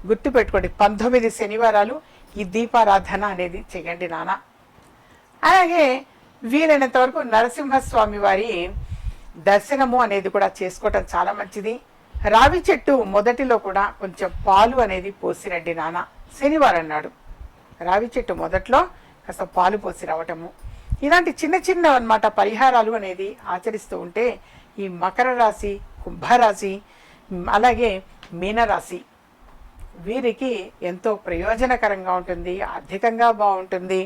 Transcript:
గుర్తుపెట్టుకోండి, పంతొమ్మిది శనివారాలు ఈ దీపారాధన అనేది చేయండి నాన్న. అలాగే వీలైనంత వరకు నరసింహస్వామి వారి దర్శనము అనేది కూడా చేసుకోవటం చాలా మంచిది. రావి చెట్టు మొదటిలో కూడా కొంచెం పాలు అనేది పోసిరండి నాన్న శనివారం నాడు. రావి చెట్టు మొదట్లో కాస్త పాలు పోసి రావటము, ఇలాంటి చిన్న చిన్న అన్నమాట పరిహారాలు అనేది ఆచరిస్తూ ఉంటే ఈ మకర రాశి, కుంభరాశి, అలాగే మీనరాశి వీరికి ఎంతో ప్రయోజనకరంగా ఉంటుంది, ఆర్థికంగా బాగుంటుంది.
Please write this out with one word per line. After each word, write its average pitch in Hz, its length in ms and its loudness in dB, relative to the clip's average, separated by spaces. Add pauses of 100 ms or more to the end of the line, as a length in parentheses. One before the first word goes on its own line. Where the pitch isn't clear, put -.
గుర్తుపెట్టుకోండి, 214 600 0 (120)
పంతొమ్మిది 220 480 2 (100)
శనివారాలు 220 560 2 (440)
ఈ 208 40 -6 (120)
దీపారాధన 202 680 2 (120)
అనేది 175 240 -6 (140)
చేయండి 170 400 -8
నాన్న. 165 180 -6 (1120)
అలాగే 339 420 6 (560)
వీలైనంత 277 640 2
వరకు 262 160 0 (140)
నరసింహస్వామి 240 920 0
వారి 202 260 2 (960)
దర్శనము 247 560 2
అనేది 196 300 -2
కూడా 196 120 4 (120)
చేసుకోవటం 180 440 -2 (100)
చాలా 180 260 0
మంచిది. 202 340 -8 (600)
రావి 285 340 6
చెట్టు 294 260 2 (200)
మొదటిలో 240 420 2 (100)
కూడా 196 180 -2 (180)
కొంచెం 190 280 -6 (180)
పాలు 214 380 6
అనేది 190 260 -6 (100)
పోసిరండి 175 580 -6
నాన్న 165 200 -6 (380)
శనివారం 269 540 2
నాడు. - 180 -6 (800)
రావి 208 280 0
చెట్టు 233 260 -4
మొదట్లో 190 380 0 (460)
కాస్త - 180 -10 (140)
పాలు 185 260 2
పోసి 185 260 -10
రావటము, 165 400 -8 (560)
ఇలాంటి 339 260 2 (100)
చిన్న 320 140 0 (120)
చిన్న 349 180 0 (120)
అన్నమాట 220 280 2 (140)
పరిహారాలు 226 600 2
అనేది 190 300 -8 (240)
ఆచరిస్తూ 196 520 -8
ఉంటే 202 200 -4 (560)
ఈ 196 40 -6 (160)
మకర 214 280 0 (100)
రాశి, 208 340 0 (300)
కుంభరాశి, 202 680 2 (840)
అలాగే 233 340 4 (500)
మీనరాశి 202 580 -2 (1080)
వీరికి 254 440 -2 (380)
ఎంతో 185 220 -2 (160)
ప్రయోజనకరంగా 196 920 0
ఉంటుంది, 180 340 -8 (200)
ఆర్థికంగా 226 560 0 (120)
బాగుంటుంది. 185 640 -2